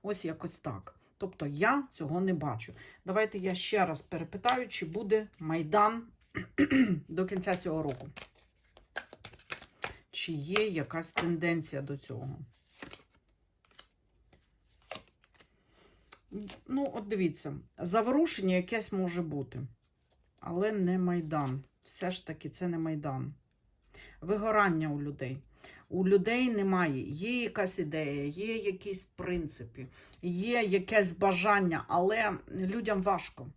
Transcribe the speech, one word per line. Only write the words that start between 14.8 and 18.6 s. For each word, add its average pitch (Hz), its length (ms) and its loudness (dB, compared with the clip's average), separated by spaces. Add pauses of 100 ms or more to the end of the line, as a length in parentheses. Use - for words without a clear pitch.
Ну, 269 260 0
от 202 140 -6
дивіться, 175 460 0 (240)
заворушення 208 800 4
якесь 208 360 2